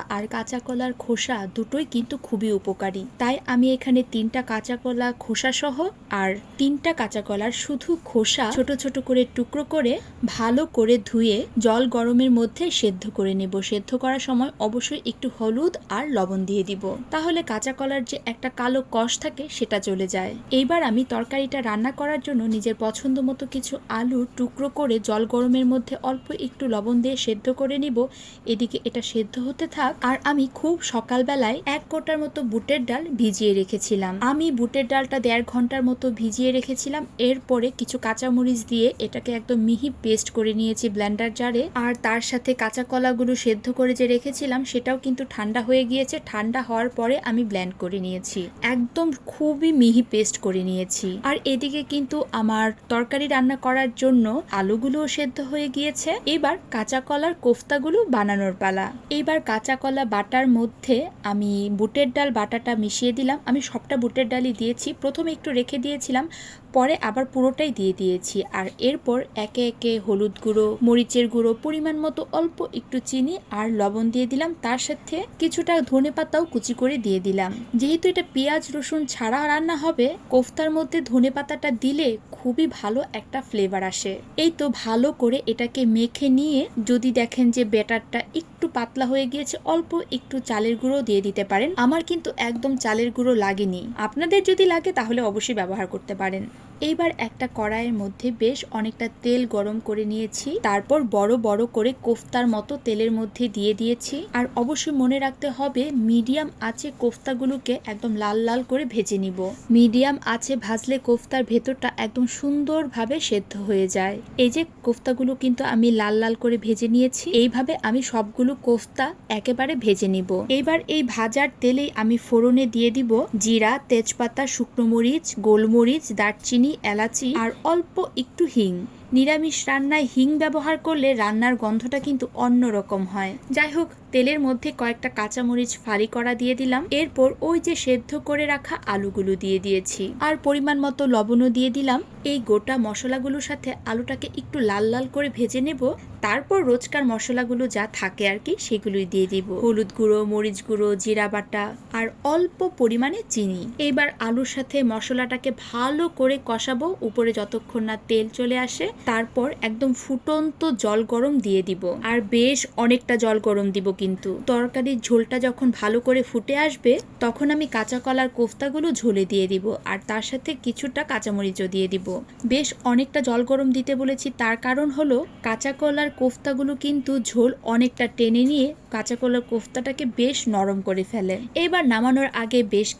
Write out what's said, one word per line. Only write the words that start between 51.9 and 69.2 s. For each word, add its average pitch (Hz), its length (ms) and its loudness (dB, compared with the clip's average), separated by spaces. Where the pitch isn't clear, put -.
কিন্তু 285 240 -2
আমার 220 260 2
তরকারি 240 420 0
রান্না 262 220 4
করার 262 240 2
জন্য 254 240 6
আলুগুলোও 233 480 0
সেদ্ধ 285 220 -2
হয়ে 294 260 -2
গিয়েছে। 294 340 -2
এবার 302 200 2
কাঁচা 240 340 -2
কলার 302 260 0
কোফতাগুলো 285 540 2
বানানোর 202 480 0
পালা। 190 240 0
এবার 311 200 2
কাঁচা 220 320 0
কলা 269 220 0
বাটার 233 320 2
মধ্যে 233 380 0
আমি 202 220 0
বুটের 220 380 2
ডাল 285 120 2
বাটাটা 233 340 -2
মিশিয়ে 240 360 0
দিলাম। 269 200 0
আমি 262 120 2
সবটা - 320 -6
বুটের 240 300 0
ডালই 254 280 0
দিয়েছি, 233 280 -2
প্রথমে 311 340 -2
একটু 320 120 -10
রেখে 254 260 -2
দিয়েছিলাম, 269 400 -2
পরে 262 180 4
আবার 254 240 -2
পুরোটাই 262 460 0
দিয়ে 190 220 2
দিয়েছি। 185 380 -2
আর 190 80 -4
এরপর 254 300 0